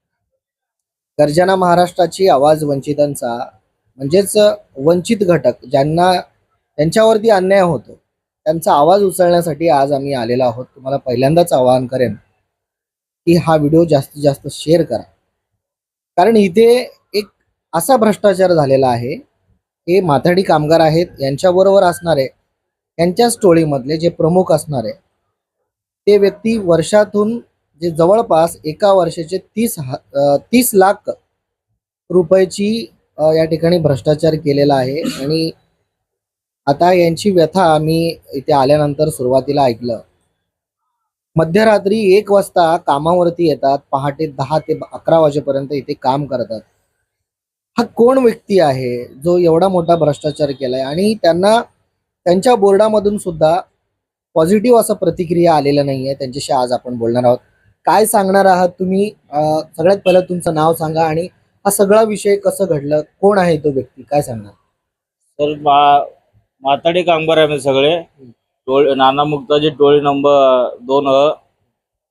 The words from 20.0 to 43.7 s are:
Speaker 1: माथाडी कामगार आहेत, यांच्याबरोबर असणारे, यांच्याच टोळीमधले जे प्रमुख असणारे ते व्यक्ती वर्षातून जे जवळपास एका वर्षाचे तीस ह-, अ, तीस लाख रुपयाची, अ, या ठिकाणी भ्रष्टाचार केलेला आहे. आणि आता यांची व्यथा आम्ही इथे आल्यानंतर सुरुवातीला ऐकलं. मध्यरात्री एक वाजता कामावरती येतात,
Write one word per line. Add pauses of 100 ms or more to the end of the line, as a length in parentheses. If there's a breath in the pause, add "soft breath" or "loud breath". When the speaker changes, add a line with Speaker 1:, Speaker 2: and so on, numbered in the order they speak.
Speaker 1:
माथाडी
कामगार
आहेत, (140)
यांच्याबरोबर
असणारे, (760)
यांच्याच
टोळीमधले
जे
प्रमुख
असणारे (1120)
ते
व्यक्ती
वर्षातून (420)
जे
जवळपास
एका
वर्षाचे
तीस
ह-,
अ,
तीस
लाख (1000)
रुपयाची, (320)
अ,
या
ठिकाणी
भ्रष्टाचार
केलेला
आहे.
आणि (1160)
आता
यांची
व्यथा
आम्ही (160)
इथे
आल्यानंतर
सुरुवातीला
ऐकलं. (1400)
मध्यरात्री
एक
वाजता
कामावरती
येतात, (140)